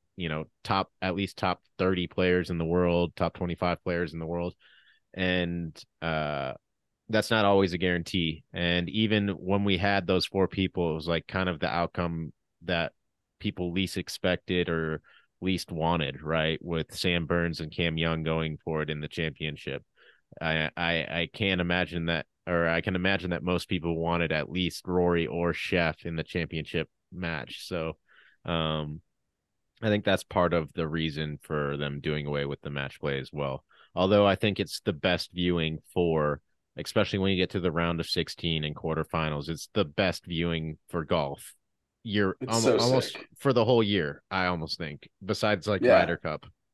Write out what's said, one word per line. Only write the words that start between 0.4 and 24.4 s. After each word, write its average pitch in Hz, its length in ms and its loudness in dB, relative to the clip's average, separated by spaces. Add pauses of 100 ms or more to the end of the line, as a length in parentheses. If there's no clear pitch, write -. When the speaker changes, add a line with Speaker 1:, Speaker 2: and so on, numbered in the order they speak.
Speaker 1:
top, 95 280 2 (120)
at 92 100 0
least 95 240 -2
top 92 240 0 (160)
thirty 90 300 2
players 90 420 2
in 87 80 -2
the 82 80 0
world, 87 500 2
top 85 200 -2
twenty-five 87 480 -2
players 85 300 -2
in 82 60 -8
the 80 60 -6
world. 87 300 -4 (580)
And, 87 600 0 (260)
uh, 76 520 -2 (560)
that's 110 220 2
not 110 140 6
always 98 280 6
a 92 60 -2
guarantee. 87 640 0 (100)
And 87 360 0
even 104 400 2
when 98 340 0
we 101 140 4
had 98 280 2
those 92 220 2
four 95 200 2
people, 87 440 0
it 80 40 -2
was, 80 120 -6
like, 82 180 -2
kind 92 240 -2
of 80 100 -4
the 85 100 -2
outcome 85 640 -2 (300)
that 85 280 0 (480)
people 90 320 -4
least 92 260 -2
expected 90 720 -2
or 80 320 -2 (400)
least 92 300 -2
wanted, 80 500 0
right? 80 400 0
With 82 320 -4
Sam 87 320 0
Burns 85 360 -2
and 78 100 -8
Cam 82 260 -2
Young 80 240 0
going 80 420 -2
for 78 200 -2
it 76 80 -4
in 76 80 -6
the 76 80 -8
championship. 76 760 -6 (560)
I, 80 380 0
I, 85 160 0
I 82 400 -2
can't 95 280 0
imagine 87 460 0
that, 85 200 0 (180)
or 85 220 2
I 82 140 2
can 95 140 -2
imagine 90 360 0
that 85 100 -2
most 87 280 0
people 85 280 -2
wanted 85 340 0
at 78 200 -2